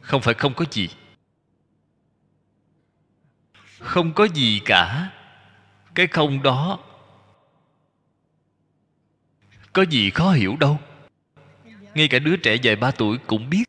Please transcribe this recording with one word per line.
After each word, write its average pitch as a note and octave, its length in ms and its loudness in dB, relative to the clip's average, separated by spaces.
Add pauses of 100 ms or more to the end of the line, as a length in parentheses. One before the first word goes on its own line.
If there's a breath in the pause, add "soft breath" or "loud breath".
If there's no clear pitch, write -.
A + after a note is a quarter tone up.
Không C3+ 120 0
phải A#2 120 0
không C3+ 200 -2
có E3 180 -4
gì. F#2+ 180 -4 (3000)
Không E3 340 -2
có G#3 140 2
gì A#2+ 380 0
cả. G#2+ 460 0 (840)
Cái F3 120 2
không C#3+ 360 -2
đó C#3 360 -2 (3000)
có F#3+ 120 4
gì A#2+ 240 2
khó F3 220 2
hiểu A2+ 280 2
đâu. D3 200 2 (1120)
Ngay D3+ 140 2
cả B2+ 120 2
đứa D3+ 160 0
trẻ A#2 280 0
vài A2+ 120 4
ba A#2+ 160 0
tuổi A2+ 260 -2 (100)
cũng A2+ 220 -4
biết. F#3+ 200 0